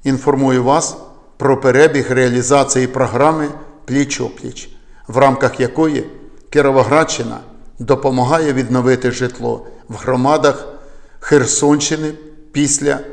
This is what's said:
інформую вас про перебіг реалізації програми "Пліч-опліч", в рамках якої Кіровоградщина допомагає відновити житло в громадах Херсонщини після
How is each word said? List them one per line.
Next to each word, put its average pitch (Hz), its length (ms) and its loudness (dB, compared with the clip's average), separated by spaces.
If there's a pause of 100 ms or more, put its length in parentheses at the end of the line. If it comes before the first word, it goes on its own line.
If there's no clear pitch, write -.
інформую 135 600 0
вас 143 340 0 (400)
про 131 220 2
перебіг 135 520 4
реалізації 127 760 2
програми 135 600 0 (400)
"Пліч-опліч", - 840 -6 (380)
в 113 100 -4
рамках 131 420 2
якої 147 460 0 (440)
Кіровоградщина 135 880 2 (400)
допомагає 135 760 0
відновити 127 580 0
житло 120 560 -6 (200)
в 113 80 -12
громадах 135 720 0 (520)
Херсонщини 147 920 0 (380)
після 143 480 -2 (140)